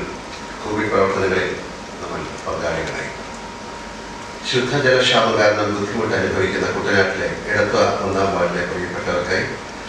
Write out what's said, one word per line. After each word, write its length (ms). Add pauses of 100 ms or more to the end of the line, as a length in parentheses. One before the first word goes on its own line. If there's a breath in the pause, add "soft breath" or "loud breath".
(640)
കോവിഡ് 300
പ്രവർത്തനങ്ങളിൽ 600 (480)
നമ്മൾ 220 (240)
പങ്കാളികളായി. 640 (1400)
ശുദ്ധജലക്ഷാമം 880
കാരണം 360
ബുദ്ധിമുട്ട് 420
അനുഭവിക്കുന്ന 580
കുട്ടനാട്ടിലെ 540 (220)
എടത്വ 280 (260)
ഒന്നാം 300
വാർഡിലെ 320
പ്രിയപ്പെട്ടവർക്കായി 800 (440)